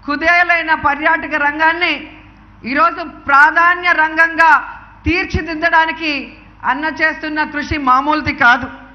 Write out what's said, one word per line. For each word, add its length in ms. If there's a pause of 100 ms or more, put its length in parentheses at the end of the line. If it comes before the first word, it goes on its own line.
కుదేలైన 680
పర్యాటక 600
రంగాన్ని 760 (540)
ఈరోజు 400
ప్రాధాన్య 880
రంగంగా 880 (260)
తీర్చిదిద్దడానికి 1300 (280)
అన్న 200
చేస్తున్న 600
కృషి 340
మామూలుది 560
కాదు. 360 (240)